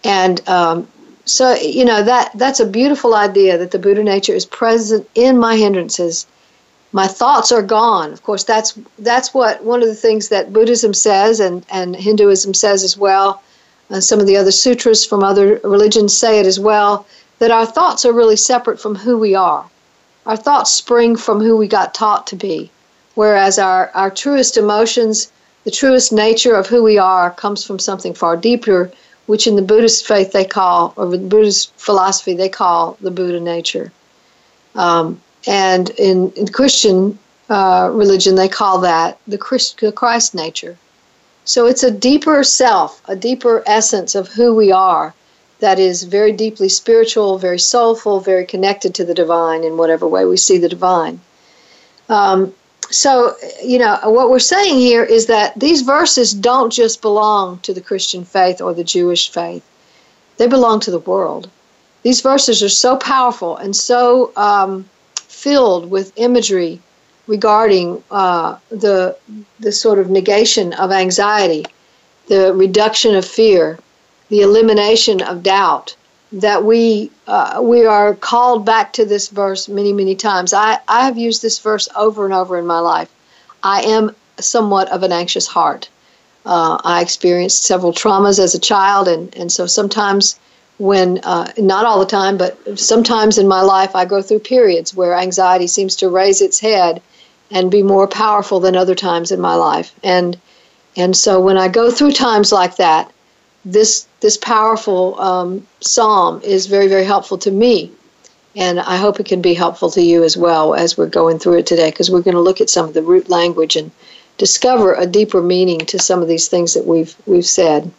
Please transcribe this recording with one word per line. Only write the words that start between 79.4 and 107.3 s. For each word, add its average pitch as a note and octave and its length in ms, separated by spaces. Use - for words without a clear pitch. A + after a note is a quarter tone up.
many, G3+ 220
many G3 240
times. F#3+ 380
I, G#3+ 340
I A#3 200
have B3+ 100
used A#3 240
this A3 180
verse G#3+ 380
over G#3+ 300
and F#3+ 80
over F#3 240
in E3+ 80
my E3+ 140
life. E3 280
I G3 200
am A3 320
somewhat G3+ 520
of F3+ 120
an F3+ 100
anxious F3 340
heart. D#3+ 420
Uh, E3 400
I F3 160
experienced F3 640
several F#3 320
traumas G3+ 440
as F#3+ 160
a F3 40
child, G3 500
and, E3+ 260
and F3 160
so F3+ 140
sometimes G3+ 720
when, F#3+ 480
uh, F3 320
not G3 300
all A3 120
the F#3+ 60
time, G3 160
but F#3 420
sometimes A3 600
in G3 100
my F#3+ 140
life, F#3+ 340
I F#3 80
go G3 160
through G#3+ 200
periods G#3 540
where F3+ 200
anxiety F3+ 520
seems F#3+ 300
to F#3+ 140
raise F#3+ 320
its F#3+ 160
head F#3 420
and F#3 200
be G3+ 120
more G3 240
powerful G#3 540
than F#3 160
other F#3 180
times E3+ 380
in F3+ 80
my F3 140
life. E3 400
And, F3+ 340
and F3+ 200
so F#3+ 240
when F#3+ 160
I F#3 120
go A#3 220
through C#4 220
times C4 400
like F3+ 240
that, E3 340
this, G#3 420
this G#3 160
powerful, G#3+ 840
um, F#3 460
psalm G3+ 640
is F#3+ 240
very, G3 200
very F#3+ 180
helpful G3 340